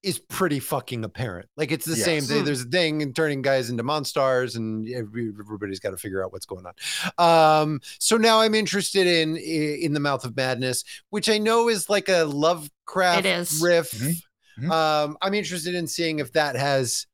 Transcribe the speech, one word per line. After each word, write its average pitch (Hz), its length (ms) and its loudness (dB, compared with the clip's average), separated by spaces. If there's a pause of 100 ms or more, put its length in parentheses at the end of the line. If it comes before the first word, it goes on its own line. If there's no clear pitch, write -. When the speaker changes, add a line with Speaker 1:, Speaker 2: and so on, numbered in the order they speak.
Speaker 1:
is 185 160 -4
pretty 147 400 -2
fucking 120 460 -6
apparent. 98 500 -8
Like, 147 160 -2
it's 156 140 -4
the 160 100 -2
same 175 200 2
Speaker 2:
Yes. 143 120 -2
Speaker 1:
thing. 143 120 0
Speaker 3:
Hmm. 147 60 0
Speaker 1:
There's 143 180 -2
a - 40 -8
thing 156 340 0
and 139 140 -4
turning 147 260 0
guys 131 280 2
into 117 140 -2
monsters, 131 760 0
and 110 320 -4
every-, 117 400 -6 (100)
everybody's 101 400 -8
gotta 95 160 -6
figure 95 260 -6
out 95 120 -6
what's 92 120 -12
going 92 200 -12
on. 87 80 -14 (880)
Um, 151 180 -2 (200)
so - 180 2
now 226 240 6
I'm 220 120 4
interested 196 540 0
in, 160 300 2
in 151 560 -2
The 147 80 0
Mouth 143 240 -2
of 117 100 -10
Madness, 127 480 -2 (280)
which 208 180 -2
I 214 80 4
know 226 320 4
is 208 200 -2
like 196 200 2
a 175 160 4
Lovecraft 165 920 0
Speaker 3:
It 190 100 2
is. 170 340 -2
Speaker 1:
riff. 170 280 4
Speaker 2:
Mm-hmm. 135 760 -8
Mm-hmm. 175 80 0
Speaker 1:
Um, 156 480 2
I'm 196 120 -2
interested 175 400 -4
in 175 140 -4
seeing 160 320 -2
if 131 140 -6
that 147 240 0
has 135 560 0